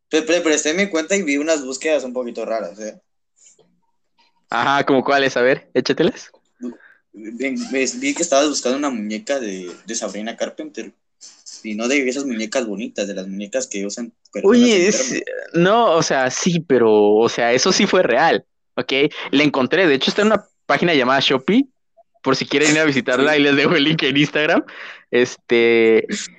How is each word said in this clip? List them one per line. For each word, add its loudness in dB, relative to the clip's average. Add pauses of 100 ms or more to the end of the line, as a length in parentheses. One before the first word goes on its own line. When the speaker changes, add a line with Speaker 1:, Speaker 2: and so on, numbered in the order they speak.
Speaker 1:
Te, 0
te 0
presté 0
mi -2
cuenta -2
y 0
vi -2
unas -2
búsquedas -2
un -10
poquito -8
raras, -6
¿eh? -14 (1500)
Speaker 2:
Ajá, 0
¿como 2
cuáles? 2
A 2
ver, 0
échatelas. -2 (840)
Speaker 1:
Vi, -8 (220)
vi, 0 (140)
vi -4
que -4
estabas 2
buscando -2
una -2
muñeca -6
de, -8 (140)
de -10
Sabrina -8
Carpenter. -10 (720)
Y -8
no -4
de 0
esas -6
muñecas -4
bonitas, -6
de -10
las -10
muñecas -6
que -8
usan -10 (220)
personas 4
Speaker 2:
Oye, 4
es, -2
Speaker 1:
enfermas. -6 (300)
Speaker 2:
no, 4
o 4
sea, 0
sí, -2
pero, 4 (220)
o 4
sea, 0
eso 2
sí 2
fue 2
real, 2 (320)
¿ok? -6 (380)
La 2
encontré, 2
de 4
hecho 0
está 0
en 4
una 2 (220)
página 2
llamada 2
Shopee, 2 (560)
por 2
si -6
quieren 2
ir 2
a 2
visitarla, 2
Speaker 1:
Sí. 2
Speaker 2:
ahí 2
les 4
dejo 2
el 2
link 0
en 0
Instagram. 0 (460)
Este, 2 (320)